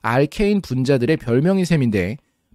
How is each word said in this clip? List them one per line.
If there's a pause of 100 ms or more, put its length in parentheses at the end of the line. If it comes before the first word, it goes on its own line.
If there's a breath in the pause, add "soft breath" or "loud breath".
알케인
분자들의
별명인
셈인데 (380)